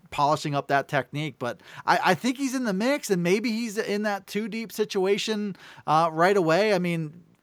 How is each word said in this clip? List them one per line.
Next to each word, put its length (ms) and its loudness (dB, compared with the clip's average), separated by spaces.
polishing 420 0
up 140 -2
that 220 0
technique. 500 -4
But 220 -6
I, 200 4
I 80 4
think 240 -4
he's 180 -4
in 80 -4
the 80 -2
mix, 360 -2
and 140 0
maybe 300 0
he's 260 -6
in 240 -2
that 240 -4
two 220 -6
deep 240 -8
situation, 800 -2
uh, 260 4
right 240 4
away. 380 4
I 60 2
mean, 420 -4